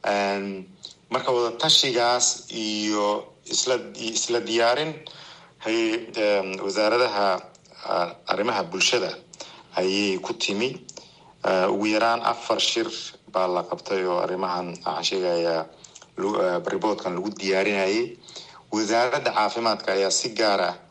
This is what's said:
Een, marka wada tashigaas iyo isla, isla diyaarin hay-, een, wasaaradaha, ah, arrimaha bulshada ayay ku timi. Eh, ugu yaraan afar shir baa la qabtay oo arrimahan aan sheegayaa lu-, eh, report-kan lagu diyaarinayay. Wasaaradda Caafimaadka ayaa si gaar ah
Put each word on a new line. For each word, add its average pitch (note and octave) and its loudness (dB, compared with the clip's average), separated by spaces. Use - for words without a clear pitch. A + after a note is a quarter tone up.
Een, G2 -2
marka C3 0
wada A#2 2
tashigaas B2 4
iyo G#2+ -2
isla, B2 0
isla A#2 -2
diyaarin A#2+ 2
hay-, A2+ 0
een, G2+ 0
wasaaradaha, G#2 2
ah, F2 0
arrimaha G2+ 0
bulshada F#2 0
ayay F#2+ 0
ku - -8
timi. A2+ -2
Eh, F#2 4
ugu G2+ 0
yaraan A2+ 4
afar - 0
shir - 0
baa F#2 2
la F2 0
qabtay F#2 -2
oo F2+ 0
arrimahan F2+ -2
aan E2 -4
sheegayaa E2+ 0
lu-, G2 0
eh, F2 2
report-kan F2+ -2
lagu F#2+ -4
diyaarinayay. G2 0
Wasaaradda A#2 2
Caafimaadka G#2+ 0
ayaa F#2+ 2
si - 0
gaar G#2 4
ah F2 0